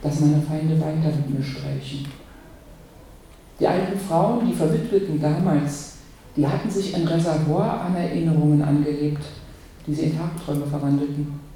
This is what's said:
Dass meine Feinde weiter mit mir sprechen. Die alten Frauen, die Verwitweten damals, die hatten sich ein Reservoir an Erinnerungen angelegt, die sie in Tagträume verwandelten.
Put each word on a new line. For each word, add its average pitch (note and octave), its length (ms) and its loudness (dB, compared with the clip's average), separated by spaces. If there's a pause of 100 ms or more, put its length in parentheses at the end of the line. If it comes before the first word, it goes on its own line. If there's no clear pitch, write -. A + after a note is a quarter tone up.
Dass D3 200 -2
meine D3+ 200 4
Feinde D#3 380 0
weiter D#3 380 0
mit C3+ 200 -2
mir C3+ 60 -2
sprechen. C#3 640 -8 (1500)
Die - 80 2
alten F#3 320 0
Frauen, G3 480 2
die F3 60 0
Verwitweten D#3+ 680 0
damals, D3+ 760 0 (420)
die C#3 100 4
hatten E3 220 -2
sich F#3 260 -2
ein E3+ 120 0
Reservoir E3 760 2
an F3+ 140 0
Erinnerungen D#3 640 4
angelegt, D3 640 0 (600)
die D3 80 -2
sie D#3 100 -2
in D#3 140 0
Tagträume D3 500 -4
verwandelten. C#3+ 720 0 (160)